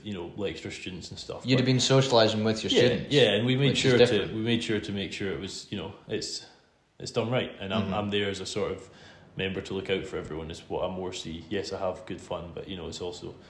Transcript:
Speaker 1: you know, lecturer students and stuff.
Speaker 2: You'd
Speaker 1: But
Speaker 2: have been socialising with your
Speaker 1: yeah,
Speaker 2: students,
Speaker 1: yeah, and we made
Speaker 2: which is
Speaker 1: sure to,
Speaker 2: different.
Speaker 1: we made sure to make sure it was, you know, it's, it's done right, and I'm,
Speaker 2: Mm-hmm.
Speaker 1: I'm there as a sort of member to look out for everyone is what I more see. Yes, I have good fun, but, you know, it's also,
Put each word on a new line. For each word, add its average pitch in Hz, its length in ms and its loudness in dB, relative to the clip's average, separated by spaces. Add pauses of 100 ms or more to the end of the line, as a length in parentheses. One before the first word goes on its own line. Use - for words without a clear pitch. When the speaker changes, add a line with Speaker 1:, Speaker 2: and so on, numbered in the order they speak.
Speaker 1:
you 104 80 -8
know, 87 240 -8
lecturer 101 340 -6
students 90 380 -12
and - 100 -12
stuff. - 260 -10
Speaker 2:
You'd 127 120 4
Speaker 1:
But - 20 4
Speaker 2:
have 123 60 2
been 127 100 6
socialising 117 720 6
with 110 180 2
your - 80 -2
Speaker 1:
yeah, - 160 6
Speaker 2:
students, - 260 0
Speaker 1:
yeah, 120 200 8
and 110 120 2
we 131 120 4
made 139 140 4
Speaker 2:
which - 120 0
is 135 80 6
Speaker 1:
sure 123 80 8
to, 120 60 12
Speaker 2:
different. 95 280 2
Speaker 1:
we 110 60 -4
made 117 240 0
sure 104 160 0
to - 140 -6
make 98 180 -4
sure 101 180 -4
it 82 120 -4
was, - 280 -10
you 104 80 -6
know, 90 140 -8 (160)
it's, - 380 -6 (520)
it's - 140 -10
done 113 180 -2
right, 120 300 -2
and 98 140 -6
I'm, 107 100 0
Speaker 2:
Mm-hmm. 92 100 -2
Speaker 1:
I'm 104 160 -2
there 101 200 0
as 95 100 -6
a 92 60 -8
sort 95 260 -2
of - 180 -10 (460)
member 95 240 -2
to 92 140 -8
look 95 160 -4
out 92 160 0
for - 100 -8
everyone 78 340 -6
is 80 200 -12
what 80 200 -2
I 95 60 -6
more 92 160 -6
see. 82 380 -8
Yes, 95 240 -4
I 92 60 -6
have 92 260 -4
good 90 160 -8
fun, 85 340 -8
but, - 140 -10
you 95 80 -8
know, 80 100 -8
it's 80 140 -8
also, 87 340 -8 (140)